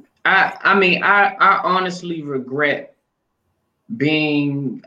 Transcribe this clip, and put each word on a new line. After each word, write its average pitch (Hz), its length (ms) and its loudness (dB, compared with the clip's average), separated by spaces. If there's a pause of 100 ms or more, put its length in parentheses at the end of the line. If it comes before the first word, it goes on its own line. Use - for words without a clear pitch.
(260)
I, 185 360 2
I 190 160 4
mean, 180 260 2
I, 196 360 2
I 185 240 4
honestly 175 580 -2
regret 139 720 -4 (1000)
being, 143 920 -2